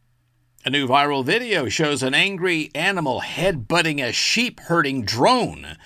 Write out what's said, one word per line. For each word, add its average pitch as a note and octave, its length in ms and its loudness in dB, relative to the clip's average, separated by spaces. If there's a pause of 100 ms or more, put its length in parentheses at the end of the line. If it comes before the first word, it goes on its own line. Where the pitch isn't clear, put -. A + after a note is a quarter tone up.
(640)
A C3 60 0
new C#3 180 0
viral C#3+ 360 4
video F#3+ 440 0
shows D3 340 0
an C3 100 0
angry F3 640 0
animal D3+ 460 -2
headbutting D#3+ 840 -2
a A#2 60 -2
sheep - 480 -2
herding C#3+ 460 0
drone. A2 800 0